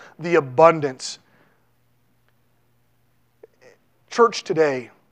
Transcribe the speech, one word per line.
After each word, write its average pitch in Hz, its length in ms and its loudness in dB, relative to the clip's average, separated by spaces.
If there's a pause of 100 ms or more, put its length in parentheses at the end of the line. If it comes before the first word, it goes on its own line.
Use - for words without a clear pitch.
(180)
the 170 180 -4
abundance. 147 840 0 (3000)
Church, - 340 0
today, 143 460 -2 (220)